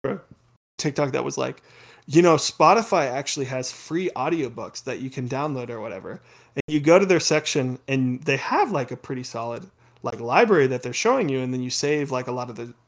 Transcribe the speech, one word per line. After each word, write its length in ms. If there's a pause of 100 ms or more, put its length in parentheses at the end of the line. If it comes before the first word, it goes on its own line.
or 200 (560)
TikTok 320
that 120
was 140
like, 240 (460)
you 160
know, 140
Spotify 680
actually 400
has 260
free 440
audiobooks 720
that 140
you 120
can 180
download 400
or 100
whatever. 440 (320)
And 120
you 120
go 180
to 80
their 140
section, 580 (100)
and 360
they 140
have, 340
like, 180
a 80
pretty 240
solid, 420 (380)
like, 180
library 480
that 140
they're 100
showing 380
you, 120
and 120
then 80
you 80
save, 400
like, 160
a 60
lot 180
of 60
the, 180 (140)